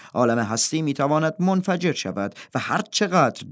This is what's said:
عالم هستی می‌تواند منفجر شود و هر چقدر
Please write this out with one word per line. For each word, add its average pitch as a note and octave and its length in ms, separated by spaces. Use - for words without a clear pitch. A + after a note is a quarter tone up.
عالم A#2+ 260
هستی A2+ 420
می‌تواند D3+ 580
منفجر F3+ 540
شود - 420
و C3 60
هر D#3+ 220
چقدر F3 720